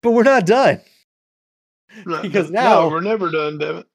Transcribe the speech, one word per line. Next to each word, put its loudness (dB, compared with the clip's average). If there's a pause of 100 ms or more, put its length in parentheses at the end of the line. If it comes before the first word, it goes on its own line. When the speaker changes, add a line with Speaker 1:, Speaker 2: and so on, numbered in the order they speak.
Speaker 1:
But 2
we're 4
not 2
done. 2 (1200)
Speaker 2:
Not -8
Speaker 1:
Because -2
Speaker 2:
done. -10
Speaker 1:
now 4
Speaker 2:
No, 2
we're -4
never -4
done, -4
damn -6
it. -18